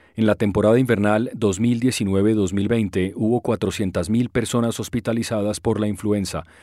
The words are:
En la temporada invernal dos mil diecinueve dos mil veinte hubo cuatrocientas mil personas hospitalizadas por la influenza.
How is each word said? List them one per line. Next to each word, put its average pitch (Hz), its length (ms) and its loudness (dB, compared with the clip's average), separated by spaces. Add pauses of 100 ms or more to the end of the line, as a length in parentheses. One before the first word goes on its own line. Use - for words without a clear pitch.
(160)
En 110 100 2
la 104 80 4
temporada 104 460 4
invernal 110 540 2
dos 104 260 0
mil 120 180 2
diecinueve 107 560 2
dos 98 180 0
mil 101 140 0
veinte 98 480 0
hubo 113 280 0
cuatrocientas 95 680 -2
mil 120 180 0
personas 117 520 -2
hospitalizadas 110 800 -4
por 107 180 0
la 107 80 -2
influenza. 101 560 -2 (200)